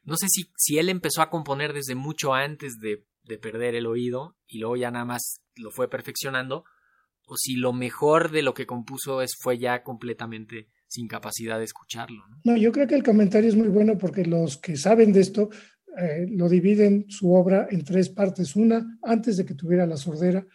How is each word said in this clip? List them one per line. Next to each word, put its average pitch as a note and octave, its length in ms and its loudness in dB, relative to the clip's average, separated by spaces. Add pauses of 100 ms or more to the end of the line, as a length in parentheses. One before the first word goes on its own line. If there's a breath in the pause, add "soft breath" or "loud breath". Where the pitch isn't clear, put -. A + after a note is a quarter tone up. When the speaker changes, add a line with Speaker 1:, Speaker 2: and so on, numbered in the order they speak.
Speaker 1:
No D3 120 -6
sé F#3+ 120 -4
si, F3+ 280 -4
si D3 220 0
él E3+ 100 2
empezó F3 340 -2
a D#3 80 0
componer D3 420 -4
desde C3+ 220 -8
mucho C#3 400 -4
antes C#3 440 -6
de, G#2+ 280 -8 (180)
de A2 140 -14
perder A2+ 360 -6
el A#2 120 -4
oído B2 500 -6 (100)
y - 120 -16
luego A2+ 180 -4
ya A#2+ 140 -4
nada A#2+ 140 -8
más A#2+ 360 -8 (160)
lo A2 140 -16
fue B2 180 -4
perfeccionando, C3+ 760 -8 (640)
o C3 80 -12
si B2+ 200 -4
lo B2 160 0
mejor D3 580 2
de D#3 120 0
lo C3 120 0
que B2+ 120 -8
compuso C3 560 -8
es, B2+ 140 -6
fue B2+ 220 -2
ya B2 240 -2
completamente A2+ 840 -12 (180)
sin A#2 220 -12
capacidad A2 500 -8
de A2+ 60 -4
escucharlo, A2+ 640 -14
¿no? A#2+ 160 -20
Speaker 2:
No, A#3 120 4
yo A3 140 4
creo C#4 160 0
que E4 80 0
el C#4 80 2
comentario G#3+ 460 4
es G#3 80 4
muy A3 120 4
bueno G#3 300 4
porque F3+ 260 -2
los E3 340 0
que E3 180 -8
saben G#3+ 360 6
de G3 100 8
esto, G#3 260 0 (500 loud breath)
eh, F3 320 -2
lo F3 180 0
dividen G3+ 600 4
su F3+ 240 2
obra F#3 380 4
en F3+ 140 -2
tres F3+ 260 2
partes. F#3+ 440 -2
Una, A3+ 320 4 (160)
antes A3+ 360 0
de F#3 80 0
que - 80 -10
tuviera F3 320 2
la D#3+ 100 -4
sordera, F3 580 -2